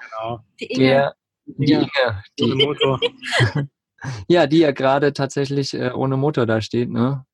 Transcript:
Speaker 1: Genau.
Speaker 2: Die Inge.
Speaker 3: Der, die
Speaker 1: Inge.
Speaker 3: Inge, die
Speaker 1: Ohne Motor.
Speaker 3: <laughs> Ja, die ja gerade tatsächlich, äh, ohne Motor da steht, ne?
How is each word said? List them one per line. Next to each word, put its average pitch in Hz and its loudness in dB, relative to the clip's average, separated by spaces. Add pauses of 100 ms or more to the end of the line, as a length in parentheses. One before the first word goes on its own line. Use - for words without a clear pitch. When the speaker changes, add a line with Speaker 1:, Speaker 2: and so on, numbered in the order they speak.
Speaker 1:
Genau. 113 -10 (180)
Speaker 2:
Die 233 -10
Inge. - -6
Speaker 3:
Der, 135 4 (320)
die - 0
Speaker 1:
Inge. 294 4
Speaker 3:
Inge, 113 -2 (160)
die - 0
Speaker 1:
Ohne 120 0
Motor. 135 -2 (380)
Speaker 3:
<laughs> 139 0 (600)
Ja, 175 4
die 151 2
ja 151 6
gerade 139 2
tatsächlich, 139 -2
äh, 123 -4
ohne 135 -2
Motor 139 2
da 110 2
steht, 120 -2
ne? 127 -2